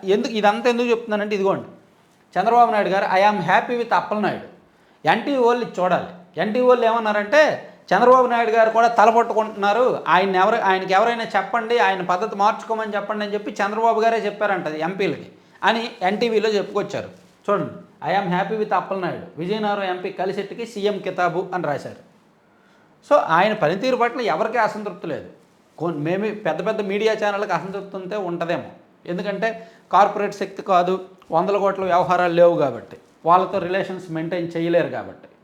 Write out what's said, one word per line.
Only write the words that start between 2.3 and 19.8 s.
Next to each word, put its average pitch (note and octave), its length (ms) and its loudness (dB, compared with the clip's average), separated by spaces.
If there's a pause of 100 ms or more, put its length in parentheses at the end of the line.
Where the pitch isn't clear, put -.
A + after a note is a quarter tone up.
చంద్రబాబు A3+ 340 4
నాయుడు G3+ 160 0
గారు, G3 160 0
"I G3+ 300 4
am F#3+ 80 -4
happy A#3 400 0
with G#3 120 -2
అప్పలనాయుడు." F3 500 -2 (640)
ఎన్టీవీ A#3 300 2
వాళ్ళు A#3+ 280 2
ఇది - 140 -8
చూడాలి. - 600 -2
ఎన్టీవీ A3 260 0
వాళ్ళు A#3+ 200 6
ఏమన్నారంటే, G#3+ 840 2 (240)
"చంద్రబాబు B3 320 6
నాయుడు A#3 240 0
గారు A3+ 200 4
కూడా A3+ 180 4
తల A3+ 220 6
పట్టుకుంటున్నారు, G#3+ 1000 0
ఆయన F#3 280 4
ఎవరు, G#3 200 4
ఆయనకి F#3+ 380 0
ఎవరైనా A3+ 300 2
చెప్పండి, A3 540 -2
ఆయన F#3+ 240 2
పద్ధతి F#3+ 340 -2
మార్చుకోమని A3 580 -2
చెప్పండి" G#3 300 -4
అని G3+ 100 -6
చెప్పి G#3 160 -6
చంద్రబాబు G#3+ 500 0
గారే A3+ 180 2
చెప్పారంట G3 480 -2
ఎంపీలకి E3+ 640 -4 (320)
అని A3+ 260 0 (120)
ఎన్టీవీలో G#3 460 0
చెప్పుకొచ్చారు. G3 800 -4 (220)
చూడండి, D#3 220 -2 (400)
"I G3 80 0
am F3+ 200 0
happy G#3+ 220 -4
with G3+ 120 -2
అప్పలనాయుడు, F3 520 -4 (120)
విజయనగరం G#3 440 -4